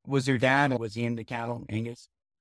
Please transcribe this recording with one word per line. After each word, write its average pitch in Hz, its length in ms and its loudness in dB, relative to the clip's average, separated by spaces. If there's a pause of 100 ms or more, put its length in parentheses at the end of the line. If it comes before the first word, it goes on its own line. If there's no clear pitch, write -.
Was 135 200 0
your 131 120 2
dad, 131 380 4
was 113 180 -4
he 117 100 -2
into 117 180 -2
cattle, 117 460 -6
Angus? 113 400 -6 (320)